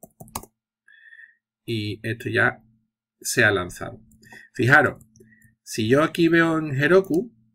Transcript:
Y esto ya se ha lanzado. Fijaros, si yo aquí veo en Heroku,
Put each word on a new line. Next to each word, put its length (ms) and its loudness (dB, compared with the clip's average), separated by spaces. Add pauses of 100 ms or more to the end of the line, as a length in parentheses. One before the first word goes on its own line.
(1700)
Y 420 -6
esto 220 -8
ya 340 -2 (560)
se 240 0
ha 80 4
lanzado. 480 -6 (540)
Fijaros, 500 2 (600)
si 260 -4
yo 140 4
aquí 240 0
veo 320 2
en 160 -6
Heroku, 600 0 (200)